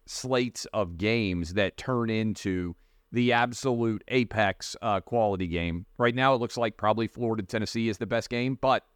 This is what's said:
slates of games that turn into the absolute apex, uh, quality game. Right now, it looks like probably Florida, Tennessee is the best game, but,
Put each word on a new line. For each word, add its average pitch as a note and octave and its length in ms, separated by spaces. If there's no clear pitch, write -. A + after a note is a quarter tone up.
slates B2+ 680
of F2+ 240
games F#2 580
that G2 220
turn A#2+ 320
into G2 640
the A#2+ 200
absolute A#2 760
apex, A2 720
uh, G2+ 200
quality G2+ 460
game. E2+ 380
Right A#2+ 160
now, C3 200
it A#2+ 40
looks A#2 180
like A#2 220
probably G#2+ 280
Florida, A2+ 360
Tennessee A2+ 480
is G2+ 80
the A2+ 80
best A2+ 240
game, B2 300
but, C3 240